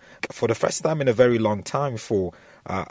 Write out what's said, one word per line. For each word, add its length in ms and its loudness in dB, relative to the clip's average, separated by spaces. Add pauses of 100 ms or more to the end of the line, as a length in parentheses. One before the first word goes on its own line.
(320)
For 160 -4
the 60 2
first 300 -2
time 180 0
in 60 -2
a 60 6
very 260 6
long 240 0
time 340 -4
for, 340 -2 (360)
uh, 240 -4